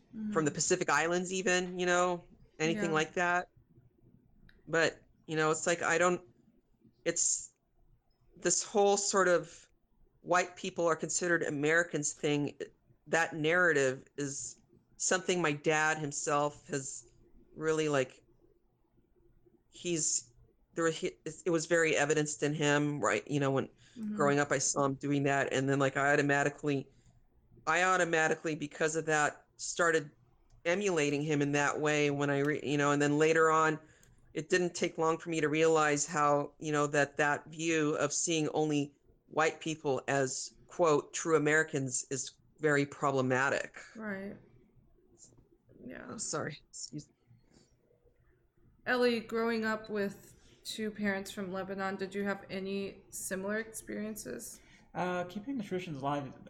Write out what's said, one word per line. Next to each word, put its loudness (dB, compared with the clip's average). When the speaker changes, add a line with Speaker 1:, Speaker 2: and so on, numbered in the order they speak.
Speaker 1:
from 0
the 2
Speaker 2:
Mm-hmm. -12
Speaker 1:
Pacific 0
Islands 0
even, 0
you 0
know, 2
anything 0
Speaker 2:
Yeah. 0
Speaker 1:
like 0
that." 0
But, 2
you -4
know, 2
it's -2
like, 0
I 2
don't, 2
it's -2
this 0
whole 2
sort 2
of 2
white 0
people -4
are 2
considered 0
Americans 0
thing. -2
That 0
narrative 2
is -8
something 0
my 2
dad 0
himself -2
has -8
really, 0
like, 0
he's, -2
there, 0
he, -6
it -2
was 0
very 4
evidenced 0
in 0
him, 2
right? 2
You 0
know, 2
when 0
Speaker 2:
Mm-hmm. -6
Speaker 1:
growing 4
up, 0
I 0
saw 0
him 0
doing -2
that. 0
And 2
then, 2
like, 2
I 2
automatically, 0
I 2
automatically, 2
because -2
of -4
that, 0
started 0
emulating 0
him 0
in 0
that 0
way 2
when -2
I, 0
re-, 0
you -2
know, 2
and 2
then 2
later 4
on, 4
it -6
didn't 2
take -4
long 2
for -10
me -2
to 2
realize 4
how, 2
you -4
know, 2
that 0
that 0
view 0
of 0
seeing 0
only 0
white 0
people -2
as, -2
quote, 2
true 0
Americans 0
is -8
very 2
problematic. 0
Speaker 2:
Right. -10
Yeah. -16
Speaker 1:
I'm -12
sorry. -6
Excuse -14
me. -20
Speaker 2:
Ellie, 2
growing -2
up -4
with -4
two -6
parents -4
from -8
Lebanon, -6
did -8
you -4
have -4
any -6
similar -6
experiences? -10
Speaker 3:
Uh, -4
keeping -10
the -6
traditions -8
alive, -2